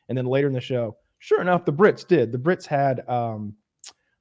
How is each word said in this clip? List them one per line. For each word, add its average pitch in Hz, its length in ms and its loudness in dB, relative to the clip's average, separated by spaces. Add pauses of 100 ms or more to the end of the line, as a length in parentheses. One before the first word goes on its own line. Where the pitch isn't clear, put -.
And 120 80 -4
then 127 80 -4
later 135 220 2
in 135 60 -2
the 127 60 -4
show, 120 380 -4 (220)
sure 415 200 0
enough, 175 260 2
the 160 80 0
Brits 170 320 4
did. 123 260 2
The 127 60 -4
Brits 175 280 -2
had, 139 420 0
um, 110 480 -4 (640)